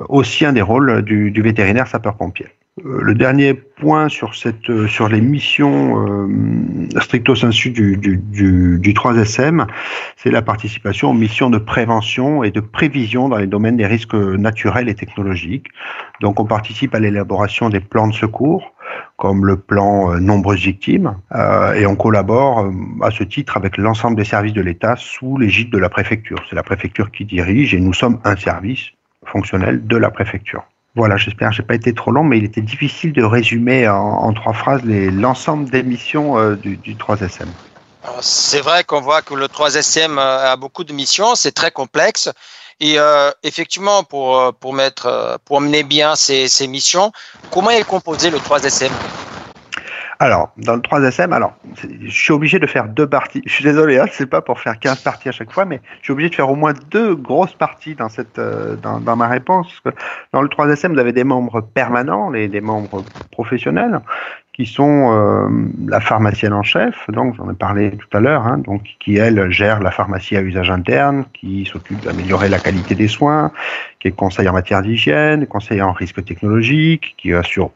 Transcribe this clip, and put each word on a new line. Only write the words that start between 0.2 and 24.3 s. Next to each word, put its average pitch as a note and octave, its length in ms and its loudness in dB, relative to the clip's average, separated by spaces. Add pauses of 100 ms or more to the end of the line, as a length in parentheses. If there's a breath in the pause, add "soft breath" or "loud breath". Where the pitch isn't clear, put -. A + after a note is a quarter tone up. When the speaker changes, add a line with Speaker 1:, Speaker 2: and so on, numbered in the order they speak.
Speaker 1:
un C#3+ 60 4
des A#2+ 100 4
rôles A2+ 420 4
du, G#2 280 2
du G#2+ 100 0
vétérinaire A2 460 2
sapeur-pompier. G#2 600 -6 (360)
Euh, - 180 -6
le G#2 120 4
dernier C3+ 400 4
point D3+ 560 0
sur A2+ 240 -8
cette, A2+ 380 -8
euh, G#2+ 160 2
sur A2 200 0
les G#2+ 140 4
missions, C#3 840 2
euh, G2+ 960 -2
stricto B2 340 2
sensu A#2 340 2
du, G#2 280 2
du, G2 200 2
du, F#2 640 4
du G2+ 160 4
trois A#2+ 200 2
S A2 220 2
M, C#3 300 2 (500 loud breath)
c'est - 140 0
la A#2 100 4
participation A2 720 -2
aux - 20 4
missions A#2 380 2
de A2+ 80 4
prévention A#2+ 840 0
et G#2 60 0
de G2+ 120 -2
prévision B2+ 680 0
dans A#2+ 80 0
les G2+ 80 0
domaines G#2+ 320 2
des A2 80 2
risques A2 300 0
naturels A2 720 0
et G2 60 -2
technologiques. F#2+ 720 -6 (520 loud breath)
Donc, G#2 200 0
on A2 60 0
participe A2 500 -2
à A2+ 40 0
l'élaboration G2+ 680 0
des G2+ 100 0
plans G#2+ 280 0
de G#2+ 60 0
secours, B2+ 600 -2 (440 loud breath)
comme G2 280 2
le G2 120 4
plan, G2+ 540 2
euh, F2 80 0
Nombreuses G2 440 2
Victimes, G#2 520 0 (200)
euh, G2+ 380 2
et G#2 120 2
on G2 100 2
collabore, A2+ 640 2
euh, G2 100 -2 (320)
à A2 80 2
ce G#2+ 120 -4
titre G2+ 320 -6
avec F#2+ 220 -2
l'ensemble A2 400 0
des G#2 80 0
services G#2 280 -2